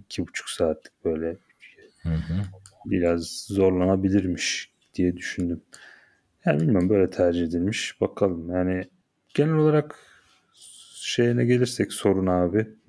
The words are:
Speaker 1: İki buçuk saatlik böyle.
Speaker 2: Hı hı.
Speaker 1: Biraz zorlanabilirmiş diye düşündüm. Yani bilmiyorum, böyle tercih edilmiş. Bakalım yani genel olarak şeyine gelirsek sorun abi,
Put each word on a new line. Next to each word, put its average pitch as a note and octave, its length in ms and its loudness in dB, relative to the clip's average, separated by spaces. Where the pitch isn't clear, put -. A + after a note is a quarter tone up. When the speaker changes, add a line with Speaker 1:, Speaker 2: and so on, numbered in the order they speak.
Speaker 1:
İki E2+ 220 -8
buçuk - 220 -12
saatlik - 560 -4
böyle. E2 320 -4
Speaker 2:
Hı E2+ 60 -4
hı. D#2+ 240 -2
Speaker 1:
Biraz E2+ 640 0
zorlanabilirmiş F#2+ 1200 2
diye F2+ 220 0
düşündüm. F2 440 -4
Yani D3+ 160 2
bilmiyorum, G2+ 280 2
böyle G2 200 4
tercih F2 340 0
edilmiş. F2 580 -4
Bakalım F2+ 480 -2
yani F2+ 340 -2
genel D#3 200 2
olarak D3+ 460 2
şeyine A#2+ 440 0
gelirsek B2 480 0
sorun F#2+ 340 2
abi, F2+ 400 2